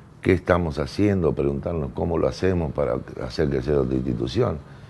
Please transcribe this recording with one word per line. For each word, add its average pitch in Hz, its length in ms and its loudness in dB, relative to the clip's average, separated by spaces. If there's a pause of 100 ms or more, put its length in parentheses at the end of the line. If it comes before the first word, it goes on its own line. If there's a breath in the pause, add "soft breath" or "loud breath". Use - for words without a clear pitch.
(200 loud breath)
qué 98 120 4
estamos 85 480 2
haciendo, 92 520 2
preguntarnos 71 600 -2
cómo 85 260 -2
lo 73 80 2
hacemos 85 460 0
para 65 260 0 (260)
hacer 71 260 0
crecer 69 260 0
otra 65 180 2
institución. 64 640 -2 (320 loud breath)